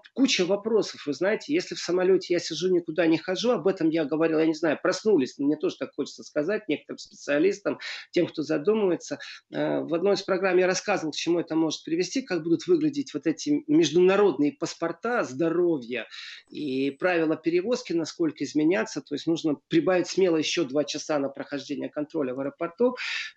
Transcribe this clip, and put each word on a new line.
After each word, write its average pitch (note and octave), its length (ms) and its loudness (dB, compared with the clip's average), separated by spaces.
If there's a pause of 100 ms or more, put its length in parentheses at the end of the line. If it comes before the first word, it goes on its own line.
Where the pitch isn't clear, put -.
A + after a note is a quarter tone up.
(140)
куча A3+ 320 2
вопросов, G3+ 600 0
вы C#3+ 80 -2
знаете, F3+ 400 -2
если F3+ 220 -2
в - 40 -12
самолете F3+ 540 2
я E3+ 60 2
сижу, E3+ 340 -4
никуда E3+ 340 0
не D#3+ 100 4
хожу, F#3 340 -2
об F3+ 160 2
этом E3 220 2
я D#3 160 0
говорил, D#3 340 0
я D#3+ 60 4
не D#3+ 80 2
знаю, D3+ 280 0
проснулись, F3+ 560 2
мне D3 200 0
тоже D#3+ 200 -2
так B2 180 -10
хочется C3 280 -8
сказать F#3 460 -4
некоторым - 280 -4
специалистам, - 800 -2 (340)
тем, E3+ 160 2
кто - 140 -6
задумывается. E3 760 0 (320)
Э, D3 300 -2
в C#3 120 -4
одной F#3 200 2
из F#3+ 80 0
программ F#3 380 2
я F#3 80 4
рассказывал, F3+ 440 -2
к - 60 -8
чему E3+ 240 0
это D#3+ 140 -4
может D#3+ 280 0
привести, F3 380 -2
как F3 220 -4
будут E3 240 0
выглядеть D3 460 2
вот D3 140 -4
эти D3 400 0
международные E3 840 4
паспорта E3+ 720 -4
здоровья, C3+ 840 0 (420)
и C3+ 420 -2
правила D#3+ 440 0
перевозки, F3+ 580 -2
насколько D#3+ 500 -2
изменятся, D#3 580 0
то - 140 -10
есть - 120 -8
нужно D#3+ 280 0 (140)
прибавить E3 380 2
смело F3+ 300 2
еще D#3 280 0
два C#3 180 0
часа D3+ 360 -4
на C#3 100 -2
прохождение C3+ 600 -8
контроля D3 460 -4
в C3+ 40 -8
аэропорту, E3+ 560 -2 (420)